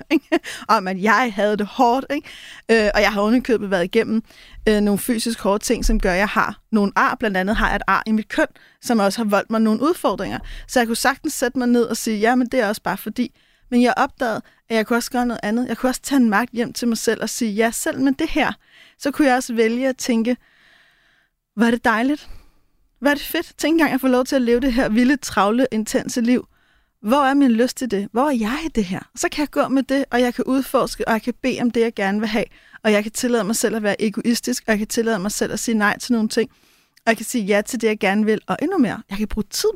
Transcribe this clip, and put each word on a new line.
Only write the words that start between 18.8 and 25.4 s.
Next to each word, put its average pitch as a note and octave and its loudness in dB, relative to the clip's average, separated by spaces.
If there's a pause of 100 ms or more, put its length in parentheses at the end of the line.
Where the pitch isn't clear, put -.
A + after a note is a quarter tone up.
så C#4+ -2
kunne D4 2
jeg B3 6
også B3+ -4
vælge A#3 2
at B3+ -4
tænke, A3+ 0 (1200)
"Hvor A3 2
er A#3 4
det A#3+ -2
dejligt. B3 0 (720)
Hvor C4 0
er D4 2
det C#4+ -4
fedt. - -6
Tænk D#4 0
engang, D#4+ 2
at B3+ -2
få C4 0
lov B3 2
til D4 -4
at C4+ 2
leve A#3+ 2
det C4 0
her A#3+ 0
vilde, B3 2
travle, A3+ 0